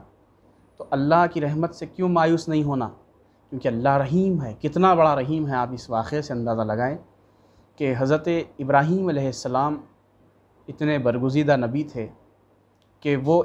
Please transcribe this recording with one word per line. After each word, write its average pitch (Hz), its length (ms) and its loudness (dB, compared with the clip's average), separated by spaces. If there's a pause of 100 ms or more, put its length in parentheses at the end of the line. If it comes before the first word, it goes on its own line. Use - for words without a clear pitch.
(800)
तो - 120 -14
अल्लाह 151 360 4
की 170 140 -6
रहमत 156 320 -2
से 160 140 -12
क्यों 185 220 -4
मायूस 165 380 2
नहीं 156 160 0
होना? 135 220 -2 (680)
क्योंकि 135 160 -6
अल्लाह 127 300 2
रहीम 170 440 0
है। 113 140 -6
कितना 175 380 2
बड़ा 160 200 6
रहीम 147 320 -2
है, 135 100 -2
आप 123 180 -2
इस 120 160 -12
वाक़े 117 320 -2
से 143 120 -10
अंदाज़ा 117 300 -2
लगाएं 120 320 -2 (840)
कि 139 120 0
हज़रत 139 360 0 (320)
इब्राहीम 147 500 2
अलैहिस्सलाम 139 680 -2 (880)
इतने 151 320 -2
बरगुज़ीदा 131 580 2
नबी 123 280 -2
थे 117 180 -8 (1000)
कि 143 160 0
वो 156 260 4